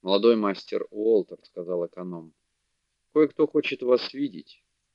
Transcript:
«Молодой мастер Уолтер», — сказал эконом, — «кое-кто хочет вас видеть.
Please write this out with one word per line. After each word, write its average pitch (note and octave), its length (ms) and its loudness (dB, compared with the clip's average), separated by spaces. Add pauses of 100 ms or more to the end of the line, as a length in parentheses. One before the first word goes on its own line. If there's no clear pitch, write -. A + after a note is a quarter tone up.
«Молодой G2+ 320 4
мастер G2+ 560 -4
Уолтер», — G#2+ 520 0
сказал F2 440 -6
эконом, — E2+ 460 -12 (800)
«кое-кто D3+ 340 2
хочет - 340 -2
вас B2 320 0
видеть. C3 500 -10 (320)